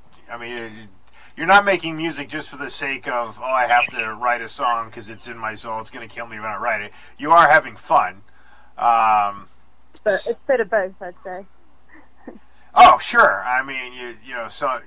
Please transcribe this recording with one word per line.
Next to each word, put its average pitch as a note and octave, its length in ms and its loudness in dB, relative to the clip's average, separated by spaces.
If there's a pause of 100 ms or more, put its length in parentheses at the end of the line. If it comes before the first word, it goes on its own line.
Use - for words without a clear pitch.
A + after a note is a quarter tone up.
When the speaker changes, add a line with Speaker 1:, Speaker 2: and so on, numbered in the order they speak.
(300)
Speaker 1:
I A#2 60 -12
mean, A#2+ 180 -12
you, A2+ 160 -10 (640)
you're D#3+ 120 -8
not G3+ 180 6
making E3 320 -2
music D3+ 320 -6
just D3+ 220 -10
for C#3 80 -14
the C#3 100 -10
sake C3+ 400 -8
of, A#2+ 320 -4
"Oh, A#2+ 40 -10
I B2+ 220 0
have A#2+ 220 4
to A2+ 320 -6
write A#2+ 220 -2
a A2+ 60 -10
song A#2 420 -4
'cause G#2+ 180 -14
it's A2 200 -14
in A#2 100 -14
my A2 160 -6
soul. A2+ 260 -8
It's G#2+ 100 -12
gonna A#2+ 180 -14
kill A#2 180 -12
me A2 100 -14
if G#2+ 60 -12
I A2 100 -6
don't G2+ 80 -8
write A2 220 -2
it." G#2 100 -14 (240)
You D3 160 -4
are E3 160 8
having C#3 280 4
fun. G#2 460 0 (540)
Um, G#2+ 720 2 (560)
Speaker 2:
But F#3+ 220 -2
it's A#3 120 -6
a - 80 -20
bit B3+ 140 0
of A3 100 -8
both, G3 300 -2
I'd F3+ 140 -14 (100)
say. F#3 220 -12 (1300)
Speaker 1:
Oh, - 240 10
sure. C#3+ 460 2
I B2+ 200 0
mean, B2+ 280 -10
you, B2 220 -12 (100)
you C3 100 -12
know, A#2 140 -8
so, A2+ 380 -4